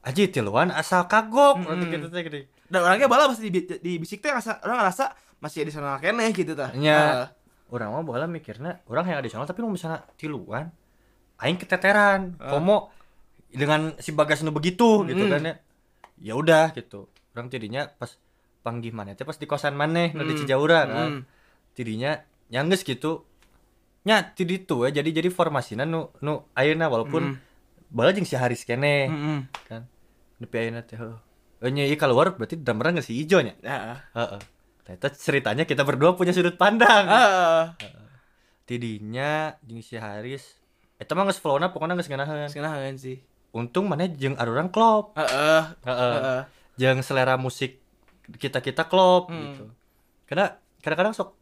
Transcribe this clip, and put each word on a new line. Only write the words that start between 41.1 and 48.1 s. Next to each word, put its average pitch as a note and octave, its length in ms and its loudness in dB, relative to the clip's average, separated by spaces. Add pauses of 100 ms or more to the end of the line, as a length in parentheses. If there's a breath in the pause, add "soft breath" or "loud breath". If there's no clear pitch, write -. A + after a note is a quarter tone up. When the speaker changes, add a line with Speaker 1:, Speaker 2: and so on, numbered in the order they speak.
Speaker 1:
mah F#3 120 0
geus F#3+ 140 -2
flow-na D#3 320 2
pokona E3 240 -4
geus F3 120 -4
ngeunaheun. D3 380 -6
Speaker 2:
Geus D3 100 -12
ngeunaheun C#3+ 420 -6
sih. C3 220 -12 (320)
Speaker 1:
Untung A#2+ 360 -4
maneh F3 240 -2
jeung C3+ 260 -4
arurang B2 320 -2
klop. G#3+ 460 4
Speaker 2:
Heeh. D3+ 480 2 (180)
Speaker 1:
Heeh. B2 320 0
Speaker 2:
Heeh. C3 280 -2 (340 soft breath)
Speaker 1:
Jeung C3 260 2
selera C3 360 2
musik C3 420 -6 (480)